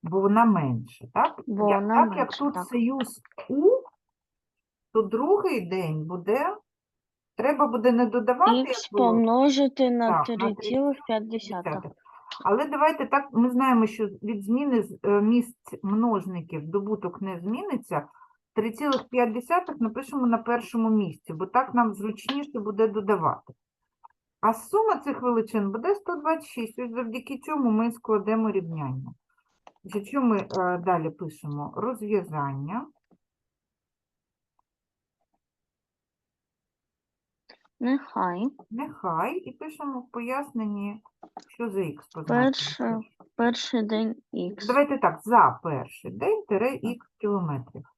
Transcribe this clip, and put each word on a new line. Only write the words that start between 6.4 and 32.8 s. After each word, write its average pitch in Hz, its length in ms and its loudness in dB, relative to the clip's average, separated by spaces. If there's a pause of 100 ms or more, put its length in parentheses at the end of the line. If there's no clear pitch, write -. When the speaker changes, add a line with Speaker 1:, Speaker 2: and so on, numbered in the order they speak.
Speaker 1:
треба 277 300 2
буде 233 260 4
не 240 140 4
додавати, 247 520 4
Speaker 2:
Ікс 466 260 -2
Speaker 1:
як - 80 -14
було. 240 180 6
Speaker 2:
помножити 262 800 4
на 233 340 2
Speaker 1:
Так, - 40 -4
на 233 80 -4
Speaker 2:
три 226 180 0
цілих 262 420 0 (100)
п'ять 220 220 -2
десятих. 214 340 -6
Speaker 1:
три 170 100 -4
цілих 151 100 -6
п'ять - 0 -
десятих. 160 100 -14 (520)
Але 247 240 2
давайте 302 380 2
так, 277 260 0
ми 240 180 4
знаємо, 247 360 4
що 214 200 -2
від 202 380 -8
зміни 247 380 2
з-, - 200 -8
е, 202 180 4
місць 240 600 0
множників 185 880 -2
добуток 202 540 -4
не 185 180 -8
зміниться. 233 680 -4 (460)
Три 214 180 0
цілих 277 360 -2
п'ять 240 240 2
десятих 330 480 -2
напишемо 254 460 -2
на 233 120 4
першому 233 520 0
місці, 196 420 0
бо 165 140 -4
так 254 280 0
нам 226 200 2
зручніше 226 680 -6
буде 214 280 2
додавати. 196 640 -2 (880)
А 220 140 2
сума 415 420 2
цих - 260 -6
величин 220 500 0
буде 285 220 0
сто 370 220 -6
двадцять 320 320 -2
шість. 226 300 -10
Ось 247 120 -8
завдяки 247 480 -8
цьому 285 320 -2
ми 226 220 2
складемо 214 580 0
рівняння. 156 640 -6 (720)
Значить, 196 240 -8
що 277 140 -2
ми, 226 160 4
е, 185 400 -2
далі 170 320 0
пишемо? 147 680 -10
Розв'язання. 185 1080 -4 (4000)